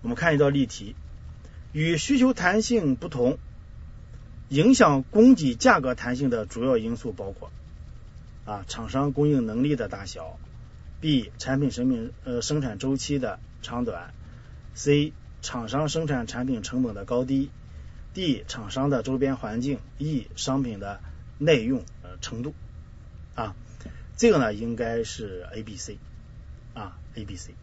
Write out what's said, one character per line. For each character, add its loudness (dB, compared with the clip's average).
我 -4
们 -2
看 4
一 4
道 8
例 4
题， -10
与 2
需 4
求 8
弹 4
性 4
不 -6
同， 2
影 8
响 8
供 10
给 2
价 8
格 0
弹 -2
性 2
的 0
主 -4
要 4
因 -2
素 -6
包 -8
括 -14
啊， -6
厂 -8
商 2
供 4
应 4
能 0
力 4
的 -2
大 -8
小， -10
B， 2
产 0
品 2
生 -2
命-， 0
呃， -2
生 0
产 -4
周 0
期 -2
的 -4
长 -4
短， -6
C， 2
厂 -6
商 0
生 -2
产 0
产 -4
品 -2
成 -2
本 0
的 -8
高 0
低， 0
D， 0
厂 -8
商 0
的 2
周 0
边 2
环 -4
境， -2
E， -2
商 0
品 -4
的 -8
耐 4
用， 2
呃， -14
程 -6
度。 -6
啊， -6
这 8
个 8
呢 2
应 -4
该 -2
是 -10
A -10
B -12
C， -12
啊 -12
，A -8
B -10
C -14